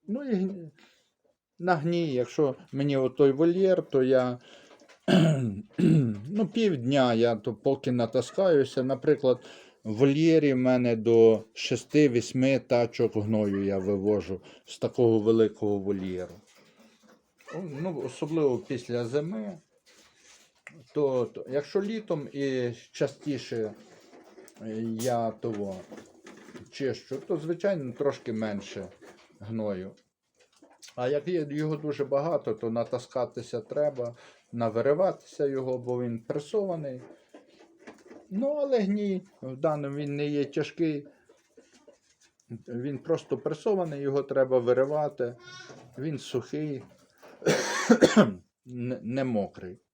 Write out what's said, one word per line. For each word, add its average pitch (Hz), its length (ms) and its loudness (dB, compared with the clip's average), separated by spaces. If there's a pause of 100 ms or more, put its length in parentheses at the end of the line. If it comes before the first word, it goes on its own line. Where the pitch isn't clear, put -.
Ну, 247 160 -4
і 247 120 0
гні-, 185 360 -4 (880)
на 180 160 2
гній, 160 380 -2
якщо 131 420 0 (160)
мені 139 260 0
отой 131 340 4
вольєр, 175 520 2
то 131 200 2
я, 127 360 2 (680)
<clears throat> 185 100 6 (1120)
ну, 208 240 0
півдня 135 600 2
я 117 220 4
то 110 180 -6
поки 131 380 -2
натаскаюся. 131 920 2
Наприклад, 135 560 2 (440)
в 110 100 -6
вольєрі 147 600 4
в 127 40 2
мене 127 380 2
до 113 480 6 (100)
шести-вісьми 131 1040 2
тачок 120 560 0
гною 104 480 0
я 98 140 0
вивожу 95 640 0 (240)
з - 120 -18
такого 117 420 2
великого 107 580 2
вольєру. 92 580 -6 (1500)
Ну, 170 240 -6
особливо 147 520 0
після 120 480 -6
зими. 170 520 -6 (1400)
То, 131 320 0
то, - 240 -14
якщо 143 320 -2
літом 202 520 -6
і 131 380 -2 (200)
частіше, 120 840 -6 (880)
е, 110 140 -10 (240)
я 117 320 -2
того 104 440 -6 (1000)
чищу, 131 440 -6 (100)
то, 185 100 -2
звичайно, 165 560 -4
трошки 135 400 -4
менше 101 540 -6 (520)
гною. 104 520 -6 (1040)
А 127 120 -2
як 147 200 -2
є, 165 240 -2
його 151 240 -2
дуже 147 300 -4
багато, 139 480 -2
то 113 160 -4
натаскатися 120 920 -6
треба, 131 540 -4 (360)
навириватися 135 920 0
його, 131 320 -2
бо 123 260 -4
він 117 160 -6
пресований. 147 840 -6 (1300)
Ну, 220 180 -2
але 277 320 0
гній 196 480 -2 (140)
в 131 160 -10
даному, 147 380 -2
він 143 200 -6
не 147 120 -2
є 143 180 0
тяжкий. 151 600 -4 (1600)
Він 127 300 -6
просто 151 400 -2
пресований, 160 640 -2
його 139 220 0
треба 131 360 2
виривати. 127 760 0 (600)
Він 139 220 -6
сухий, 147 640 -6 (1000)
<coughs> - 800 4
не, 123 360 -6
не 127 220 -2
мокрий. 101 560 -4 (140)